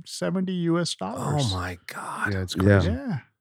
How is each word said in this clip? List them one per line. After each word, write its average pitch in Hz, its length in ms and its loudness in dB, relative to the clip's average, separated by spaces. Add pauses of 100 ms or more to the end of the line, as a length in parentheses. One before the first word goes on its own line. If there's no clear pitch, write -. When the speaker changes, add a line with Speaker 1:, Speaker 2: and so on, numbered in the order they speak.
Speaker 1:
seventy 185 460 -4
U 170 260 2
S 170 160 -2
dollars. 147 560 -2
Speaker 2:
Oh 92 60 -2
my 90 300 -6
God. - 480 -6
Speaker 3:
Yeah, 95 80 -2
it's 92 140 -6
Speaker 4:
Yeah. 90 60 2
Speaker 3:
crazy. 101 280 8
Speaker 1:
Yeah. 240 280 -2 (220)